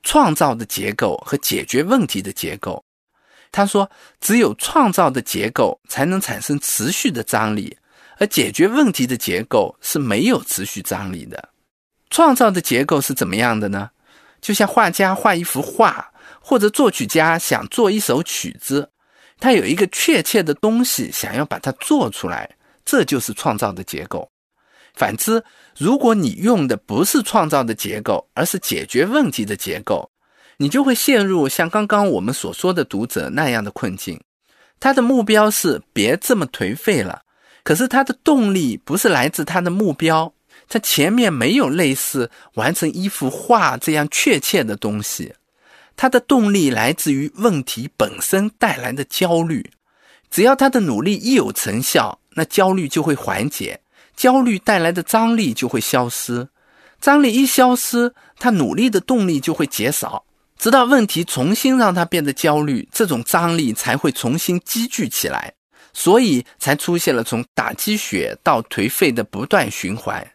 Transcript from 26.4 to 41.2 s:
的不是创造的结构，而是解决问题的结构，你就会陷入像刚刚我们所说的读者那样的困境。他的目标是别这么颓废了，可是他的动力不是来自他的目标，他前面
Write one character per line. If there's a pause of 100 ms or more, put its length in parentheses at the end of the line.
的
不
是
创
造
的
结
构，
而
是
解
决
问
题
的
结
构， (500)
你
就
会
陷
入
像
刚
刚
我
们
所
说
的
读
者
那
样
的
困
境。 (580)
他
的
目
标
是 (100)
别
这
么
颓
废
了， (420)
可
是
他
的
动
力
不
是
来
自
他
的
目
标， (360)
他
前
面